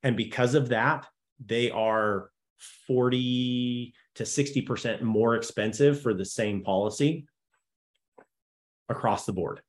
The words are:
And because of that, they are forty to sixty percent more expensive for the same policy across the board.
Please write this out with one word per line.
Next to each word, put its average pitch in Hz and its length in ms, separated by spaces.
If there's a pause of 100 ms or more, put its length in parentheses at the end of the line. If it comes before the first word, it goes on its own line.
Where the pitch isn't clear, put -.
And 120 120
because 123 380
of 135 160
that, 131 380 (360)
they 113 280
are 107 580 (580)
forty 123 1040 (220)
to 113 100
sixty 139 360
percent 117 400
more 113 340
expensive 117 680
for 120 120
the 92 120
same 104 380
policy 107 640 (1600)
across 113 360
the - 80
board. 90 360